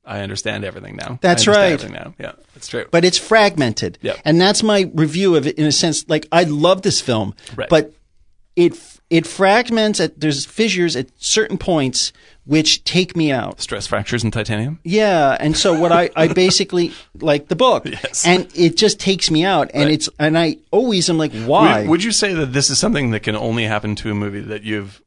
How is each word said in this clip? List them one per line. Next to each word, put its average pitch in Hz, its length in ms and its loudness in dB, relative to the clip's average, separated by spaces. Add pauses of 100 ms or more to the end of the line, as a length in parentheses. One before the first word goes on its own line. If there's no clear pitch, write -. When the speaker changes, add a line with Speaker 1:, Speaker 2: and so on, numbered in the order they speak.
Speaker 1:
"I 101 160 -10
understand 101 420 -8
everything 98 320 -12
now. 123 260 -12
Speaker 2:
That's - 260 2
Speaker 1:
I 208 40 4
understand 208 60 6
Speaker 2:
right. 190 160 4
Speaker 1:
everything - 200 -8
now." - 260 -16
Yeah, - 120 -12 (220)
that's - 140 -20
true. - 220 -6
Speaker 2:
But 170 160 4
it's 180 120 2
fragmented. 165 840 0
Speaker 1:
Yeah. 90 220 -4
Speaker 2:
And 156 180 4
that's 202 220 4
my 202 300 2
review 165 420 0
of 135 100 2
it 156 120 -4
in 151 80 0
a 151 60 2
sense. 147 360 -2
Like, 156 240 -2
I 170 140 4
love 165 380 0
this 180 180 -2
film, 107 340 -4 (200)
Speaker 1:
Right. - 140 -8
Speaker 2:
but 156 220 2 (640)
it, 170 240 2 (300)
it 165 180 0
fragments 214 720 0
at, 156 200 -4
there's 143 260 -2
fissures 185 500 -2
at 131 120 -6 (100)
certain - 400 -2
points 143 560 -2 (320)
which 156 380 0
take 180 340 -2
me 151 140 0
out. 101 280 -4
Speaker 1:
Stress - 280 -8
fractures 107 360 -2
and 110 80 0
titanium? 113 520 -4
Speaker 2:
Yeah. 175 560 2
And 151 180 0
so 170 200 2
what 165 140 2
I, 170 240 2
I 160 120 4
Speaker 1:
<laughs> 170 60 0
Speaker 2:
basically 180 600 0 (260)
like 147 280 0
the 180 80 -2
book 240 320 2
Speaker 1:
Yes. - 380 -8
Speaker 2:
and 180 300 2
it 165 220 4
just 208 220 2
takes 190 320 -2
me 156 120 2
out 180 300 0
and 143 120 0
Speaker 1:
Right. 151 80 2
Speaker 2:
it's, 151 140 -4 (120)
and 156 180 2
I 165 200 0 (120)
always 202 400 2
am 165 80 2
like, 151 160 -2
"Why?" 117 480 2
Speaker 1:
Would, 107 80 -2
would 175 140 2
you 226 80 -2
say 202 240 0
that 139 180 -4
this 135 160 0
is 135 80 -2
something 131 340 0
that 107 100 -2
can 107 140 -4
only 113 300 -2
happen 107 300 -2
to 110 160 -8
a - 20 -2
movie 101 280 -6
that 104 200 -10
you've 104 460 -8